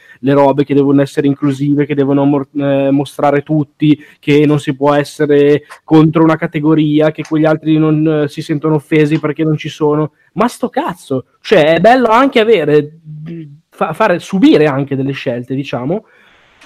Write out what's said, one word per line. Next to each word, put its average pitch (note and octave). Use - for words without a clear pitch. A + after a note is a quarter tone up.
le C3+
robe C#3
che C#3+
devono C#3
essere C#3+
inclusive, C#3+
che D3
devono C#3
mor-, C#3
eh, C#3
mostrare C#3+
tutti, D3+
che D3
non D3
si D3
può C#3+
essere C#3+
contro D#3+
una D#3+
categoria, D#3
che D#3
quegli D#3
altri D#3
non, D#3
eh, D3
si -
sentono D#3
offesi D#3
perché D3+
non D#3
ci D#3
sono. D3+
Ma A3
sto -
cazzo, F3
cioè, D#3+
è E3
bello A#3
anche B3
avere, D3+
fa-, D#3+
fare, F3+
subire F#3+
anche C#3
delle C3+
scelte, B2
diciamo, C#3